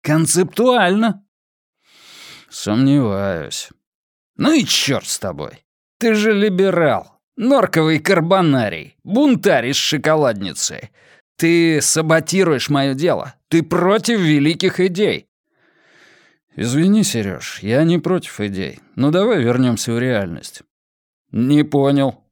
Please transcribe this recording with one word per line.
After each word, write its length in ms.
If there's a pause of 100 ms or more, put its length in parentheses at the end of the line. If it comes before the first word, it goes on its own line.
Концептуально. 1200 (1200)
Сомневаюсь. 1200 (680)
Ну 160
и 120
черт 420
с 120
тобой! 460 (340)
Ты 160
же 180
либерал, 880 (160)
норковый 640
карбонарий, 1040
бунтарь 680
из 80
шоколадницы. 1120 (460)
Ты 460
саботируешь 880
мое 240
дело! 400 (140)
Ты 140
против 580
великих 600
идей. 480 (1300)
Извини, 500
Сереж, 580
я 220
не 140
против 420
идей. 400 (140)
Но 160
давай 320
вернемся 500
в 60
реальность. 640 (680)
Не 340
понял. 680